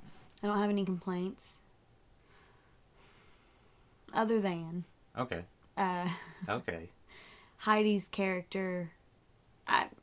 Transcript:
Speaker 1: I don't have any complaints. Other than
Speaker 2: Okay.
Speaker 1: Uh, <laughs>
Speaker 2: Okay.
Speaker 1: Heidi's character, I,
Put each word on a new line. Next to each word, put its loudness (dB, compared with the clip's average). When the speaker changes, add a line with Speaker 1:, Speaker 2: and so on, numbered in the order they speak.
Speaker 1:
I 0
don't 4
have 4
any 4
complaints. -4
Other 4
than -2
Speaker 2:
Okay. -2
Speaker 1:
Uh, 0
<laughs> -10
Speaker 2:
Okay. -4
Speaker 1:
Heidi's 4
character, -2
I, 2